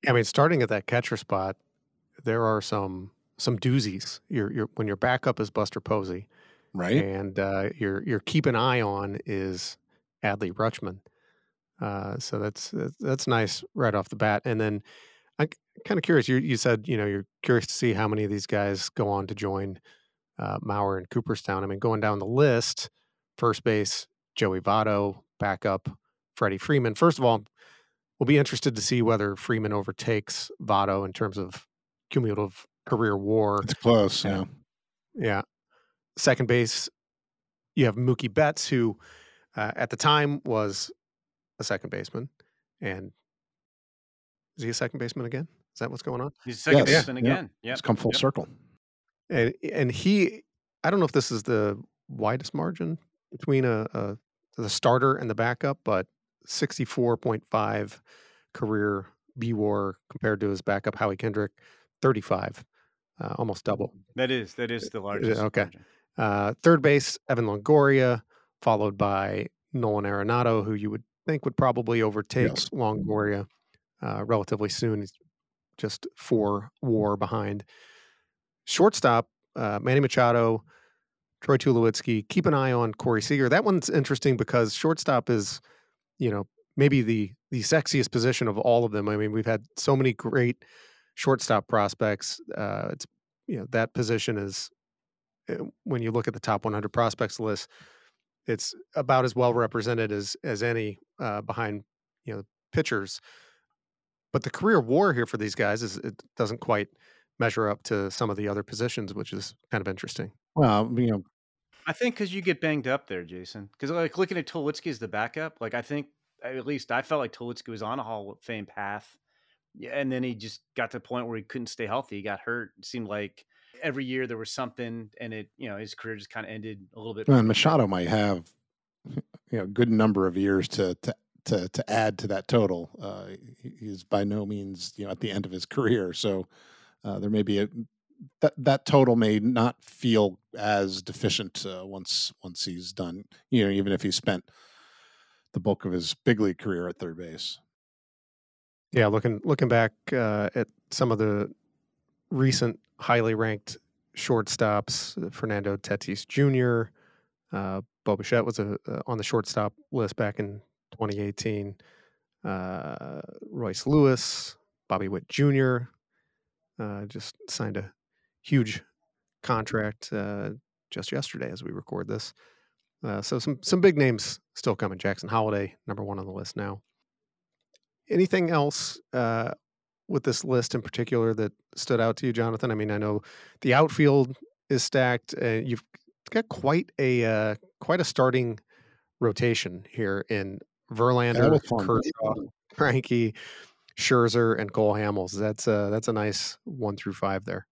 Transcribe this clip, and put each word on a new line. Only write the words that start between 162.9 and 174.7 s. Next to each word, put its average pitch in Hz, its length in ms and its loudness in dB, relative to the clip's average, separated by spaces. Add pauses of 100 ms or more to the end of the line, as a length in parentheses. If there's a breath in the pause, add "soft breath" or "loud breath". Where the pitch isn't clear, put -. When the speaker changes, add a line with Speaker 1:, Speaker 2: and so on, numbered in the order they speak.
Speaker 1:
Royce 123 380 -6
Lewis, 139 680 4 (300)
Bobby 98 200 0
Witt 95 220 -6
Junior, 135 600 2 (920)
uh, 104 260 -8
just - 300 -12 (140)
signed 104 280 -6
a 98 140 -8 (500)
huge 117 420 0 (600)
contract, 110 680 -4
uh, 101 400 -6 (380)
just - 220 -8
yesterday 92 400 -6
as - 120 -12
we - 80 -10
record - 360 -8
this. 107 260 -6 (680 soft breath)
Uh, 101 180 -6
so - 180 -4
some, 131 220 -4
some 185 200 2
big 180 160 8
names 123 420 2 (160)
still 110 200 -2